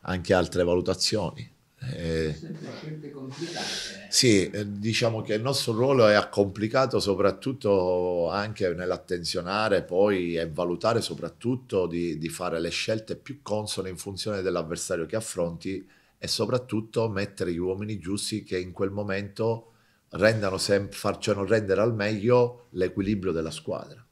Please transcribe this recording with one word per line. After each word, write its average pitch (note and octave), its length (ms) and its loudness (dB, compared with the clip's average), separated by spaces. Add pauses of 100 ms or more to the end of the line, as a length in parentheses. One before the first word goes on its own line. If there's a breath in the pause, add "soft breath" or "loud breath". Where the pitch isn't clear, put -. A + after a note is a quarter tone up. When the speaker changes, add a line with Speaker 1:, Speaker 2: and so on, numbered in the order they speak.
Speaker 1:
anche F2+ 320 0
altre F2+ 280 4
valutazioni. F2+ 920 0 (240)
Eh, D#2+ 560 -2
Speaker 2:
Sempre - 400 -12
scelte D#3 360 -12
complicate. C3+ 520 -10 (440 loud breath)
Speaker 1:
sì, G#2 420 6
eh, G#2 180 -4
diciamo A2 540 0
che G#2+ 120 -2
il A2 80 0
nostro C3 320 -2
ruolo B2 340 6
è G#2 200 6
complicato A2 720 2
soprattutto F#2 1300 2
anche G2+ 460 -2
nell'attenzionare F2+ 1080 -2
poi F#2 520 2
e E2 140 -2
valutare F2 500 0
soprattutto A2 840 -4
di, E2+ 320 -4
di D#2+ 100 -6
fare E2 300 -4
le E2+ 120 -2
scelte A2 440 -4
più - 280 -14
consone G#2 480 -4
in F2+ 60 -10
funzione G2 460 -6
dell'avversario E2+ 640 -2
che D#2+ 80 -8
affronti F2+ 760 -4 (300 soft breath)
e - 80 -8
soprattutto A2+ 800 -2
mettere G2 440 -2
gli E2+ 60 -2
uomini F#2+ 420 -4
giusti G2+ 420 -4
che - 160 -4
in F#2 140 -6
quel F#2+ 180 -2
momento G2+ 840 -4 (360 soft breath)
rendano G2+ 480 4
sem-, G2 320 2
facciano G2+ 560 -2
rendere G2 340 4
al A#2 140 4
meglio A2 760 2
l'equilibrio F#2+ 600 0
della D#2+ 220 -2
squadra. - 580 -10